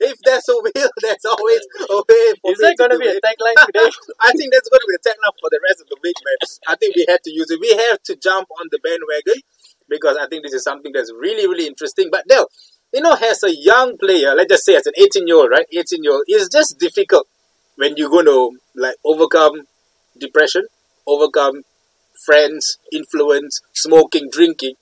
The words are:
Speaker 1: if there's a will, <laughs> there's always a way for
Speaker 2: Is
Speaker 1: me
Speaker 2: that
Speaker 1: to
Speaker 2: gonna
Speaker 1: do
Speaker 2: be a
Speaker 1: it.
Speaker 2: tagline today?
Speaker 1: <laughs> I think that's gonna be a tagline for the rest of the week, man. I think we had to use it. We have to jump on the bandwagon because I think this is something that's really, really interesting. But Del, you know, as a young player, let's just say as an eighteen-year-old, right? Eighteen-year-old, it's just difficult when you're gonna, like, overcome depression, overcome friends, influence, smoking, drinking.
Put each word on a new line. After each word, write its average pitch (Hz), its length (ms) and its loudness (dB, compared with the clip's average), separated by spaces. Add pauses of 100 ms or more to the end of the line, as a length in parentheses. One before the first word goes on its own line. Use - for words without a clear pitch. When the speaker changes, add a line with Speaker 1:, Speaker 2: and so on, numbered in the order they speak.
Speaker 1:
if - 160 -10
there's 254 240 0
a 349 80 0
will, 254 380 -4
<laughs> 214 100 -16
there's 294 240 -4
always 453 320 0 (280)
a - 80 0 (120)
way 453 160 6 (160)
for 190 100 -4
Speaker 2:
Is 208 80 -4
Speaker 1:
me 214 60 2
Speaker 2:
that 339 60 4
Speaker 1:
to - 60 -4
Speaker 2:
gonna 247 200 2
Speaker 1:
do - 80 -8
Speaker 2:
be - 40 0
a 196 80 -2
Speaker 1:
it. - 60 -6
Speaker 2:
tagline 226 420 2
today? - 240 2 (160)
Speaker 1:
<laughs> - 200 -2
I 262 80 4
think 311 200 -4
that's - 160 2
gonna 508 200 4
be - 80 -2
a - 80 -10
tagline 427 340 -4
for - 140 -8
the - 160 -2
rest - 120 -4
of - 120 -20
the - 80 -12
week, 175 240 -6
man. 539 120 -4 (300)
I 160 100 -2
think 392 180 -2
we 170 120 0
had 175 160 2
to 160 80 -14
use 160 200 -8
it. - 100 -6
We 233 80 0 (200)
have 202 200 -4
to 185 60 -10
jump 190 320 -4 (120)
on 165 120 -14
the 147 100 -6
bandwagon 165 600 -4 (440)
because 147 300 -2
I 143 100 -8
think 156 160 -12
this 139 100 -12
is 127 100 -8
something 143 300 -10
that's 117 200 -6
really, 196 340 -4
really 170 200 -4
interesting. 156 420 -6
But - 180 -6
Del, 254 220 4 (420)
you 269 100 -6
know, 320 200 4
as 220 220 -2
a 180 100 0
young 220 460 2
player, 160 340 2
let's 180 160 2
just 180 160 2
say 190 100 6
as 139 120 2
an 147 100 -2
eighteen-year-old, 170 540 4
right? 156 200 2
Eighteen-year-old, 151 540 -2
it's 190 240 0
just 294 300 0
difficult 180 480 0 (500)
when 147 200 -2
you're 151 120 -4
gonna, 135 480 2 (180)
like, 127 200 -6 (100)
overcome 156 600 2 (500)
depression, 151 500 -2 (400)
overcome 143 560 -2 (600)
friends, 151 520 2 (160)
influence, 147 680 -2 (120)
smoking, 156 580 2
drinking. 156 500 -2